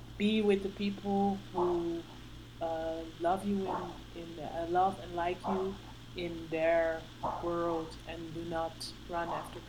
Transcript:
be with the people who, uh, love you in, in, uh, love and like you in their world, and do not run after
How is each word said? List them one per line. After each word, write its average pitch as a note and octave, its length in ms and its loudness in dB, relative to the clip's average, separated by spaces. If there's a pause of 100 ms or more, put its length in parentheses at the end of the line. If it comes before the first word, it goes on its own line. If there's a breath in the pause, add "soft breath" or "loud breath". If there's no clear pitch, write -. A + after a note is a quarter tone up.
(180)
be G#3+ 220 4
with G3+ 220 6
the G3 60 -2
people G3+ 680 2 (140)
who, E4+ 460 2 (640)
uh, E3 320 -2 (260)
love F#3 240 4
you G3 220 2 (500)
in, E3+ 60 -8
in, E3 220 -8
uh, E3 260 -2
love F#3 320 6
and F3 140 -8
like F3 220 2 (100)
you G3 260 0 (420)
in E3+ 340 -4
their E3 500 4 (420)
world, E3+ 520 0 (140)
and E3 260 -8
do E3 60 -4 (100)
not E3 220 0 (360)
run E3+ 200 0
after D#3 300 -4 (100)